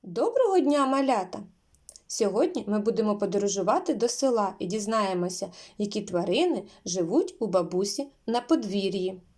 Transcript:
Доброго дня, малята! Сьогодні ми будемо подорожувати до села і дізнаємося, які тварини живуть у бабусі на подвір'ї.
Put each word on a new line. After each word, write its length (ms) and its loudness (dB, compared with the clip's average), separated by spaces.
Доброго 560 2
дня, 260 4
малята! 540 0
Сьогодні 600 0
ми 120 0
будемо 380 0
подорожувати 760 0
до 140 0
села 520 0
і 60 -4
дізнаємося, 880 -2
які 240 -2
тварини 640 0
живуть 540 0
у 80 -2
бабусі 600 0
на 140 0
подвір'ї. 800 0